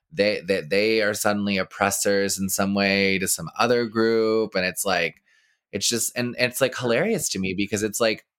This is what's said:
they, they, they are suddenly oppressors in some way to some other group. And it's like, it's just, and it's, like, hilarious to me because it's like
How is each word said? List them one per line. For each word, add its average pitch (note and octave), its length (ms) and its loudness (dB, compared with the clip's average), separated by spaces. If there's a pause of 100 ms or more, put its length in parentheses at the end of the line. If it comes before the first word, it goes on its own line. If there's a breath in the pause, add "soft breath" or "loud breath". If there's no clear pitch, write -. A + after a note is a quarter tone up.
(120)
they, G2 340 2
they, F#2+ 140 0
they G#2 420 2
are G#2 120 0
suddenly G2+ 420 0
oppressors G2 800 0
in F#2+ 100 -2
some G2 260 0
way G2 440 2
to F#2 80 -2
some E2 220 -4 (100)
other A#2+ 280 2
group. A2 680 0
And F#2 100 0
it's F2+ 200 -4
like, F2 380 -2 (500 soft breath)
it's G2+ 160 -2
just, A2+ 260 -2
and A#2+ 240 -4
it's, B2 220 -2
like, B2+ 160 0
hilarious D3 540 0
to G2 100 -4
me F#2 140 -2
because G2+ 280 -2
it's G#2+ 180 -4
like A2+ 260 0 (120)